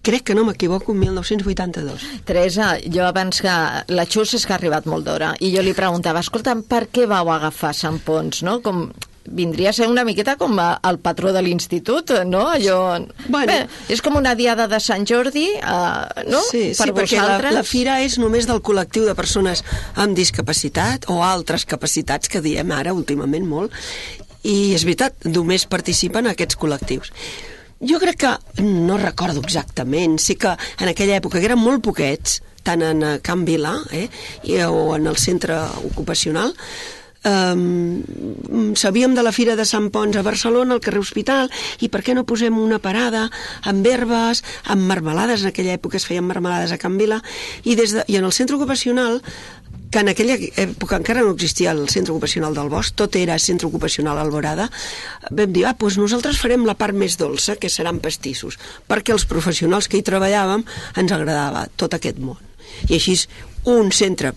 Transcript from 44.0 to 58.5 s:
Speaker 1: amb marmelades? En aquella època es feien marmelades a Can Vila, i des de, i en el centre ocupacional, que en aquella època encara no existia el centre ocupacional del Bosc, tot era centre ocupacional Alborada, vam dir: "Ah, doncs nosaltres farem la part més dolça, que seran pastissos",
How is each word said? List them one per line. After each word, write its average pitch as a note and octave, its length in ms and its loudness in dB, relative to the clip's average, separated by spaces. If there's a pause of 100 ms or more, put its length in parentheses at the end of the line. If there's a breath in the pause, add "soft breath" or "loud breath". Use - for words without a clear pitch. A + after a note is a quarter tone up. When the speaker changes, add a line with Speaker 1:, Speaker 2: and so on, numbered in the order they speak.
Speaker 1:
amb F#3+ 240 2
marmelades? F#3+ 540 0
En F#3+ 80 0
aquella F#3 260 -2
època F3+ 200 -4
es - 120 -2
feien F3+ 160 -2
marmelades F3 480 -2
a E3 80 -4
Can F#3 160 -2
Vila, G#3+ 240 2 (420 loud breath)
i A3+ 120 2
des G#3+ 180 2
de, A3 140 0
i G3 100 2
en F#3+ 80 4
el F#3 80 0
centre C4+ 240 0
ocupacional, B3+ 640 0 (720 loud breath)
que G#3+ 80 2
en G3+ 80 4
aquella A3 300 2 (180)
època F#3+ 400 -2
encara A3+ 260 0
no G3+ 140 4
existia F3 400 0
el C#3+ 140 -2
centre F3+ 240 0
ocupacional D#3 420 -2
del C#3+ 160 -2
Bosc, G3 240 -2
tot G3+ 240 0
era E3+ 180 2
centre F3 300 0
ocupacional D#3 500 -2
Alborada, D3+ 520 -2 (600 loud breath)
vam G3 220 0
dir: F3 160 4
"Ah, B3 100 0
doncs G3+ 220 0
nosaltres A#3+ 400 2
farem B3 260 2
la G3+ 140 2
part G#3 160 0
més F#3+ 240 0
dolça, D#3 400 -2
que F#3+ 100 -4
seran E3 300 -2
pastissos", - 560 -6 (320 loud breath)